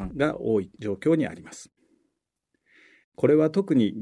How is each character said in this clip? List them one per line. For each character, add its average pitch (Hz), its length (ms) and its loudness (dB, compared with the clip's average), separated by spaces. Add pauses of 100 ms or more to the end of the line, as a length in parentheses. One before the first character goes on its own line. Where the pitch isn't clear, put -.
ん 92 100 -10
が - 240 -2
多 110 220 0
い 90 180 -10
状 104 140 -4
況 156 220 2
に 139 120 0
あ 80 60 -8
り - 100 -18
ま - 80 -20
す。 - 180 -20 (1500)
こ - 80 -2
れ 143 100 6
は 156 140 4
特 196 240 0
に 107 280 2